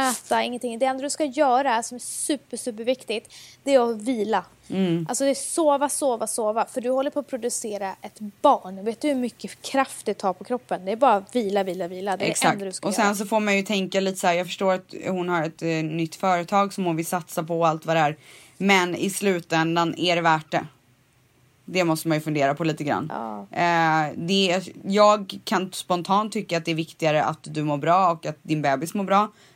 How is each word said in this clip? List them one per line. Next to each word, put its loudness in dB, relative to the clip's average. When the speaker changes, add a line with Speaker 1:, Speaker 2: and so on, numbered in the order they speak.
Speaker 1:
äta, 0
ingenting. -6
Det 2
enda -2
du -4
ska -2
göra 2
som -10
är -12
super, -6
superviktigt, -4
det 4
är 6
att -2
vila. 0
Speaker 2:
Mm. 2
Speaker 1:
Alltså -2
det 4
är 4
sova, 2
sova, 0
sova. 0
För -8
du -2
håller 0
på -6
att -6
producera -6
ett -16
barn. 4
Vet -6
du 0
hur 2
mycket -6
kraft -2
det -2
tar -2
på -10
kroppen? -6
Det -2
är -4
bara 4
vila, 0
vila, -6
vila. -4
Det -4
är 0
det 0
Speaker 2:
Exakt. 2
Speaker 1:
enda -4
du -8
ska -6
Speaker 2:
Och -2
sen 2
Speaker 1:
göra. 2
Speaker 2:
så -6
får 2
man 2
ju 2
tänka -2
lite -2
så 0
här, 4
jag -2
förstår 0
att -8
hon -2
har 2
ett, -6
eh, -2
nytt -2
företag 0
som -4
hon 0
vill -2
satsa -4
på -4
och 4
allt -2
vad 0
det 4
är. 2
Men 4
i -2
slutändan, 0
är 2
det 0
värt 2
det? -2
Det 0
måste 0
man 2
ju 0
fundera 2
på -4
lite -2
grann. -2
Speaker 1:
Ja. -8
Speaker 2:
Eh, 2
det 0
är, 0
jag 4
kan -2
spontant -2
tycka -4
att -2
det -4
är 0
viktigare 0
att -2
du -6
mår 0
bra 4
och -8
att -8
din -2
bebis 0
mår -2
bra 2